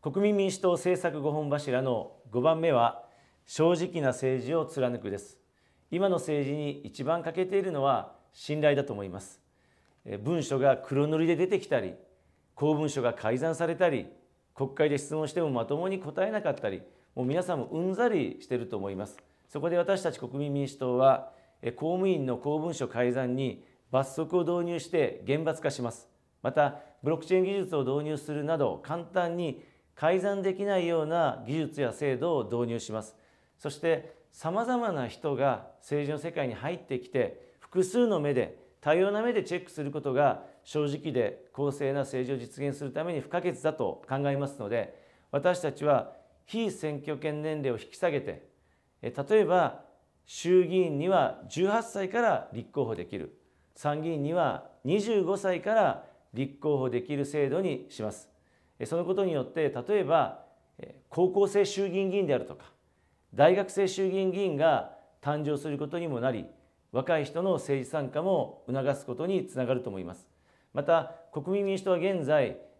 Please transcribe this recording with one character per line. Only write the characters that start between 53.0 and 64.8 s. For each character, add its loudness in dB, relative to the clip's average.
き -10
る、 -10
参 -4
議 -4
院 -2
に -2
は 0
二 2
十 2
五 0
歳 -2
か 0
ら 2
立 -4
候 0
補 2
で -2
き -6
る -2
制 0
度 0
に -4
し -10
ま -4
す。 -18
え、 -6
そ -2
の 0
こ 0
と 2
に 0
よ 0
っ -4
て、 0
例 4
え 2
ば、 2
え、 -18
高 4
校 4
生 4
衆 -2
議 -2
院 0
議 0
員 2
で 2
あ 2
る -4
と -14
か、 -20
大 8
学 -2
生 0
衆 0
議 -2
院 0
議 -2
員 0
が 2